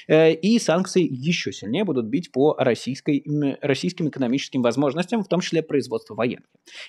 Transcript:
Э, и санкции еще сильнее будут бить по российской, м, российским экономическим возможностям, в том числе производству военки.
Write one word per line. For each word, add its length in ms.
Э, 240
и 280
санкции 500
еще 420
сильнее 320
будут 220
бить 260
по 260
российской, 680
м, 360
российским 460
экономическим 540
возможностям, 640
в 40
том 140
числе 220
производству 520
военки. 320